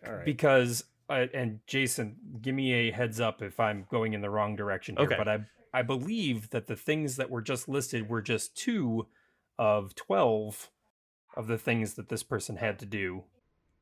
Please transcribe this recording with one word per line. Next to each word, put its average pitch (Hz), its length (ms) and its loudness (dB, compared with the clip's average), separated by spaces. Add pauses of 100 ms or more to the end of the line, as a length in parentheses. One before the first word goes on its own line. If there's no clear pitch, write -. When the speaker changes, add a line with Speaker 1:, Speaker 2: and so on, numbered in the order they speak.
Speaker 1:
all 113 60 -8
right. 95 120 -6
Speaker 2:
Because, 131 600 4 (240)
uh, 131 240 2
and 117 340 -2
Jason, 123 480 0 (260)
give 131 140 -2
me 135 180 2
a 117 180 4
heads 113 280 0
up 113 220 0
if 98 180 -4
I'm 104 320 0
going 110 220 0
in 104 80 -4
the 101 80 -2
wrong 104 260 0
direction 101 400 -4
here, 143 120 4
Speaker 3:
Okay. 127 100 2
Speaker 2:
but 107 100 0
I, 107 120 2 (340)
I 127 80 2
believe 131 680 -2
that 117 160 -4
the 110 100 -4
things 151 400 -2
that 135 120 -2
were 120 120 -4
just 123 260 -4
listed 127 420 -2
were 113 120 0
just 110 360 -2
two 123 500 0 (520)
of 104 360 2
twelve 110 720 0 (680)
of 117 120 -6
the 113 100 0
things 113 380 0
that - 140 -10
this 113 140 -4
person 107 320 -4
had 104 240 -2
to 107 60 -12
do. 98 400 -4 (560)